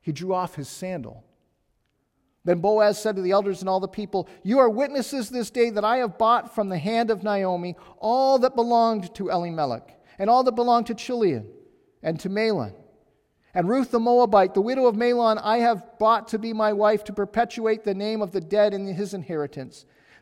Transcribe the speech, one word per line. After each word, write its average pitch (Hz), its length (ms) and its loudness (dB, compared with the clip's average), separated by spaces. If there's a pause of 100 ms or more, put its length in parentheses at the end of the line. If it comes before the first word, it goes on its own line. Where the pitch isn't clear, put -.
he - 100 -8
drew 170 220 -4
off 180 220 -2
his 139 160 -10
sandal. 120 520 -10 (1200)
Then 170 180 0
Boaz 208 360 2
said 214 180 -4
to 190 60 -4
the 185 100 0
elders 196 280 0
and 190 80 -6
all 190 120 0
the 190 80 -6
people, 196 380 -6 (160)
"You 233 160 2
are 247 120 6
witnesses 269 580 -4
this 247 220 -6
day 233 180 2
that 208 160 -2
I 233 140 2
have 226 180 -4
bought 226 380 0
from 196 160 -2
the 185 80 -4
hand 220 320 -2
of 202 120 -2
Naomi 185 540 -2 (220)
all 262 400 2
that 247 180 2
belonged 226 600 2
to 190 120 -6
Elimelech, 160 680 -4 (200)
and 196 100 -2
all 247 160 6
that 254 80 2
belonged 233 340 2
to 233 80 -6
Chilion 190 560 -2 (520)
and 160 180 -4
to 190 80 -8
Mahlon. 196 460 -2 (800)
And 180 140 0
Ruth 254 220 0
the 240 80 0
Moabite, 226 540 4
the 196 80 2
widow 254 260 2
of 226 100 2
Mahlon, 233 420 2
I 220 200 0
have 233 400 -2
bought 220 300 2
to 220 100 -4
be 226 140 -6
my 214 220 0
wife 208 300 2
to 208 100 -14
perpetuate 220 680 -2
the 196 100 -2
name 214 260 -4
of 185 120 -4
the 190 80 -2
dead 202 340 2
in 196 120 -6
his 196 280 -6
inheritance, 147 720 -8 (360)